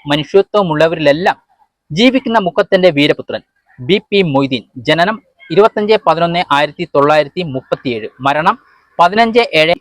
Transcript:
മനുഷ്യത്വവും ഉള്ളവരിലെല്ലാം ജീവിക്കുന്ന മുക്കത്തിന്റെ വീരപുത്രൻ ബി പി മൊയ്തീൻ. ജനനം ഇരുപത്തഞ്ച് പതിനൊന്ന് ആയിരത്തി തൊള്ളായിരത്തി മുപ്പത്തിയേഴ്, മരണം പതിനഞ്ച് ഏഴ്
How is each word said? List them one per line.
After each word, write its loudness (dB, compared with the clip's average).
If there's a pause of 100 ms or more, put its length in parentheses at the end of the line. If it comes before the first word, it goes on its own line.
മനുഷ്യത്വവും 0
ഉള്ളവരിലെല്ലാം 0 (420)
ജീവിക്കുന്ന 0
മുക്കത്തിന്റെ 0
വീരപുത്രൻ -2 (400)
ബി -2 (100)
പി 2
മൊയ്തീൻ. -2 (140)
ജനനം -2 (280)
ഇരുപത്തഞ്ച് 2 (120)
പതിനൊന്ന് 0
ആയിരത്തി -2
തൊള്ളായിരത്തി 0
മുപ്പത്തിയേഴ്, -6 (120)
മരണം -2 (420)
പതിനഞ്ച് 2 (140)
ഏഴ് 2